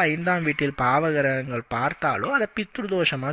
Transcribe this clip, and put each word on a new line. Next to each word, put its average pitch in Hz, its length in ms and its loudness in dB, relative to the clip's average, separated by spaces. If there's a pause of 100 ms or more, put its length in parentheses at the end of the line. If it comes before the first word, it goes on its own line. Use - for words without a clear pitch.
ஐந்தாம் 170 420 0
வீட்டில் 143 340 0
பாவகிரகங்கள் 135 920 2
பார்த்தாலோ, 127 600 -2
அதை 254 220 0
பித்ரு 208 360 -6
தோஷமா 151 440 0